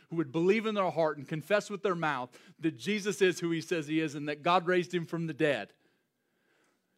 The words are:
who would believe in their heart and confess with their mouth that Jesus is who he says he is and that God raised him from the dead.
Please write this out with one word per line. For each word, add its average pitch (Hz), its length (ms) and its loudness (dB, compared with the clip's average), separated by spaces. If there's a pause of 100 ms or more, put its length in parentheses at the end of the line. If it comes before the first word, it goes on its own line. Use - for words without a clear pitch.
who 165 60 -8
would 151 160 -2
believe 196 340 4
in 220 100 0
their 190 140 2
heart 151 280 0
and 139 100 -12
confess 165 420 -2
with 196 140 -6
their 190 120 2
mouth 143 340 -2 (300)
that 156 180 -2
Jesus 196 440 -2
is 185 180 4
who 170 120 -2
he 165 80 0
says 156 280 -4
he 156 120 0
is 151 160 -2
and 147 140 -6
that 151 120 -6
God 175 260 2
raised 180 260 0
him 170 120 -2
from 170 220 -4
the 156 60 -6
dead. 131 400 0 (1200)